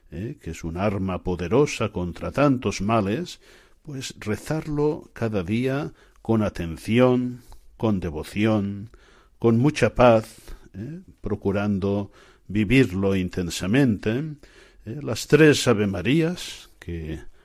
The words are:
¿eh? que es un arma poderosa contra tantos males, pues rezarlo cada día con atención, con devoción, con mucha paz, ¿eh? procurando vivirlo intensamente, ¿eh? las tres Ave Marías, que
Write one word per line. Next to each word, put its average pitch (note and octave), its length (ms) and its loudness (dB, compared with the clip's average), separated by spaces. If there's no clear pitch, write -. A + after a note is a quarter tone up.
¿eh? A2+ 300 -10
que E2 100 -12
es - 120 -14
un E2 140 -8
arma F#2+ 460 -2
poderosa F#2 680 0
contra E2+ 420 -6
tantos B2+ 500 0
males, A2+ 580 -2
pues C3+ 380 -12
rezarlo D3+ 920 -4
cada G#2+ 300 -2
día C3 480 -2
con A2 220 2
atención, B2 1000 0
con G#2+ 220 0
devoción, G2+ 880 -2
con A#2 180 4
mucha C3 380 2
paz, A#2 400 4
¿eh? C3+ 260 -12
procurando G2+ 920 -2
vivirlo G2 680 2
intensamente, G#2+ 1200 0
¿eh? B2 160 -10
las B2+ 260 -6
tres D3 400 6
Ave G#2+ 200 4
Marías, C#3 880 -2
que D#2 440 -10